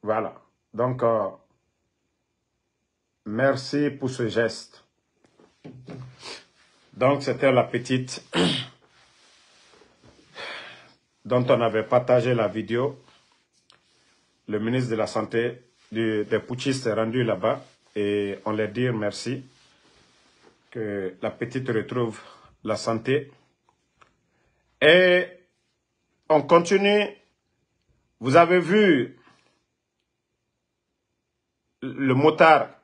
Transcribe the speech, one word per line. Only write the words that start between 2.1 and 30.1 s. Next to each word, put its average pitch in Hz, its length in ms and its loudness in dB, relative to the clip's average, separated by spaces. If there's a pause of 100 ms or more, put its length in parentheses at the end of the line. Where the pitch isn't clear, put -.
merci 135 640 -2
pour 135 200 -6
ce 123 180 -4
geste. 110 560 -4 (2000)
Donc, 139 320 0
c'était 135 300 0
la 139 100 4
petite 127 580 -4 (120)
<clears throat> - 3000 -10
dont 123 240 0
on 120 140 4
avait 110 220 0
partagé 123 500 2
la 110 160 0
vidéo. 110 500 -4 (1500)
Le 104 100 -2
ministre 120 320 -2
de 110 60 -2
la 107 100 -2
Santé 117 560 -4 (260)
du, 110 360 -2
des 110 140 0
putschistes 127 460 -6
est 107 80 0
rendu 113 300 -2
là-bas 110 400 -2 (320)
et 101 480 -2
on 107 80 -4
leur 107 160 -2
dit 123 220 -4
merci. 113 560 -6 (1200)
Que 101 520 -6
la 110 100 -4
petite 127 380 -6
retrouve 113 500 -4 (460)
la 107 120 -4
santé. 117 520 -4 (1500)
Et 180 480 6 (1040)
on 151 140 4
continue. 196 680 2 (1120)
Vous 127 160 4
avez 170 220 6
vu 170 600 2 (2500)